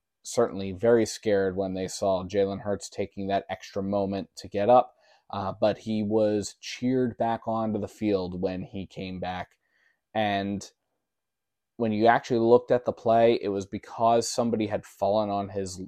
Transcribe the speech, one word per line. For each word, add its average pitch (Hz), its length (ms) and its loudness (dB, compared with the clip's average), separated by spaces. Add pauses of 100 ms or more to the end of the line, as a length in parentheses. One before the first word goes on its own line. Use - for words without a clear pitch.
(220)
certainly - 480 -2
very 113 340 4
scared 98 520 0
when 95 180 -4
they 92 140 -4
saw 95 340 0
Jalen 98 380 0
Hurts 101 280 -4
taking 98 380 -8
that 98 240 -2
extra - 320 -8
moment 98 540 -2
to - 100 -14
get 101 220 0
up, 123 260 6 (360)
uh, 98 300 -6
but 107 180 2
he 107 260 -2
was 107 560 0
cheered 127 580 -2
back 117 300 -2
onto 113 320 0
the 101 80 -6
field 92 520 -2
when 92 220 -4
he 95 240 -10
came 92 320 -10
back. 90 380 -8 (580)
And 101 560 -2 (1040)
when 113 140 -2
you 107 160 2
actually 120 320 4
looked 120 320 4
at 123 140 2
the 107 80 -2
play, 117 500 4
it 101 60 -4
was 98 180 -4
because 113 600 0
somebody 113 380 0
had 101 180 -4
fallen 104 460 0
on 101 180 -2
his 95 400 -8